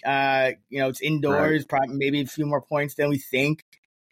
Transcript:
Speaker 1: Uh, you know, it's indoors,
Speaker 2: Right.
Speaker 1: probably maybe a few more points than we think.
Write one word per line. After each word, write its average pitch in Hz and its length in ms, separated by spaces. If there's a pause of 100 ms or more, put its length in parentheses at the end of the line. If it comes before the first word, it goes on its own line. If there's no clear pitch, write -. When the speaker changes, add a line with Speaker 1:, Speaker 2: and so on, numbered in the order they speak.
Speaker 1:
Uh, 135 460 (180)
you 139 100
know, 131 100
it's 135 120
indoors, 151 600
Speaker 2:
Right. - 80
Speaker 1:
probably 135 260
maybe 139 240
a 139 60
few 147 200
more 147 160
points 147 340
than 147 140
we 143 80
think. 139 440 (500)